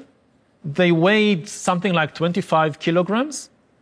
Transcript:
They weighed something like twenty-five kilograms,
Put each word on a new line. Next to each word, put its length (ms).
They 260
weighed 560
something 460
like 200
twenty-five 640
kilograms, 720